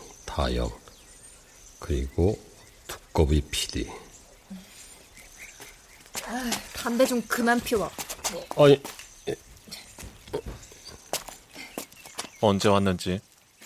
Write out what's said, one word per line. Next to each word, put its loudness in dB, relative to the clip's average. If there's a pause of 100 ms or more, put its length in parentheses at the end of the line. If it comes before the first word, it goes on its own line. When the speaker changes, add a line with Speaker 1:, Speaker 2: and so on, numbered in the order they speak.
(260)
Speaker 1:
다영, -2 (1120)
그리고 0 (520)
두꺼비 2 (100)
피디. -6 (2500)
Speaker 2:
아, -6 (240)
담배 2
좀 2
그만 2
피워. -2 (680)
Speaker 1:
아니, 10 (460)
예. -4 (3000)
Speaker 3:
언제 4
왔는지 2 (460)